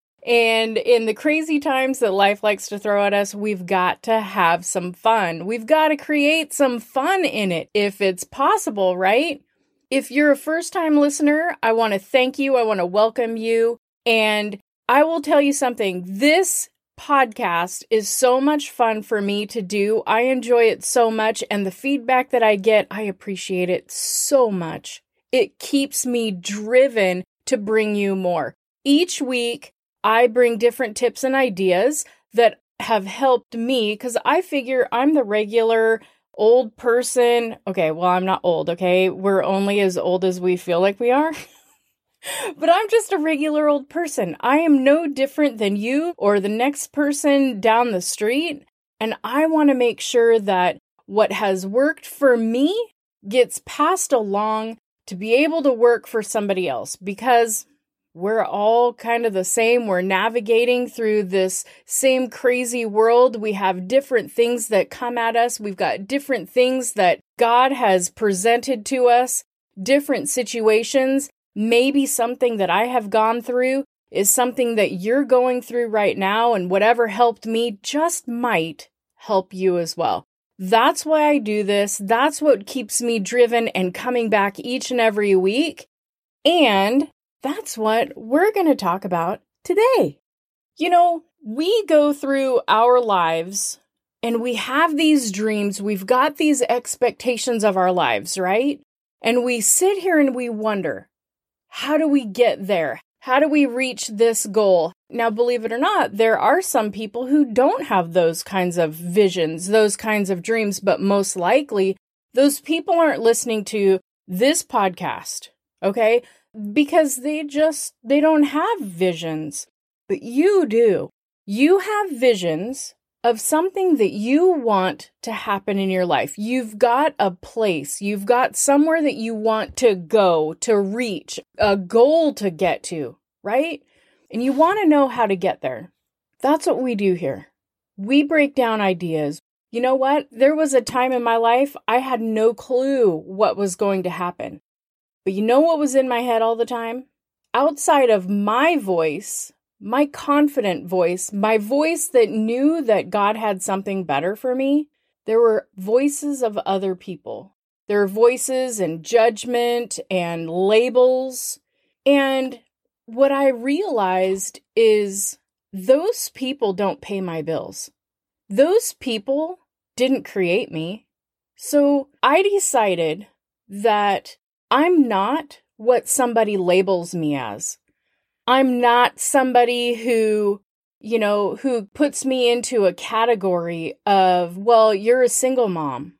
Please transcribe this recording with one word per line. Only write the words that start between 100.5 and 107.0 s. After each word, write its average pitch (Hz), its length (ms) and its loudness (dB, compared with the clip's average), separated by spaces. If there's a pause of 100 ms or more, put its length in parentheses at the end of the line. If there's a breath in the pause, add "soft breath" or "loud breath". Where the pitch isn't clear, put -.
how 285 220 -4
do 311 100 2
we 277 200 2
get 196 400 0
there? 165 340 -4 (200)
How 262 200 2
do 302 80 4
we 285 160 4
reach 247 440 -6
this 226 360 0
goal? 185 480 2 (160)
Now, 233 220 -2
believe 240 340 -2
it 220 80 -6
or 233 60 -6
not, 359 400 -2
there 226 200 2
are 269 220 2
some 214 320 -2
people 220 360 -8